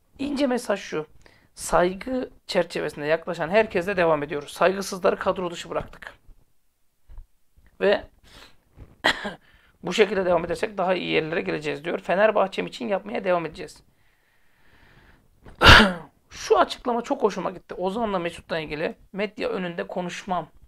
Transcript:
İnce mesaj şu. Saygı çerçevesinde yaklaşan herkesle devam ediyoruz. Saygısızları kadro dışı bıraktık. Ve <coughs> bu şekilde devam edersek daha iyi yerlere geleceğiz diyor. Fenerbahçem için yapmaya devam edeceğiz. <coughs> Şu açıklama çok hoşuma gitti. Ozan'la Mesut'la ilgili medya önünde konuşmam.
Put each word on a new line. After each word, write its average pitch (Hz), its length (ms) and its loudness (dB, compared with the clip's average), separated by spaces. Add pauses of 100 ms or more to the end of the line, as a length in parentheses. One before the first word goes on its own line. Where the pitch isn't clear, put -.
(200)
İnce 277 280 -2
mesaj 226 320 -2
şu. 156 280 -8 (480)
Saygı 190 760 0 (180)
çerçevesinde 165 580 -2
yaklaşan 165 440 -2
herkesle 202 480 2
devam 160 260 4
ediyoruz. 143 280 -8
Saygısızları 196 680 2
kadro 180 320 -2
dışı 165 180 -12
bıraktık. - 440 -8 (1700)
Ve 196 220 2 (1000)
<coughs> - 800 -6
bu 180 100 -4
şekilde 196 320 2
devam 175 200 2
edersek 196 320 -4
daha 185 180 2
iyi 170 140 -4
yerlere 160 320 0
geleceğiz 151 440 -4
diyor. 185 140 -4
Fenerbahçem 196 680 2
için 233 200 -10
yapmaya 202 360 -4
devam 175 220 0
edeceğiz. 156 380 -14 (1800)
<coughs> 185 440 10 (300)
Şu - 240 4
açıklama 240 420 0
çok 277 220 -4
hoşuma 196 280 0
gitti. - 240 -14
Ozan'la 190 440 -2
Mesut'la 170 400 -6
ilgili 156 360 -6 (180)
medya 190 360 -4
önünde 185 380 -6
konuşmam. 180 600 -6 (200)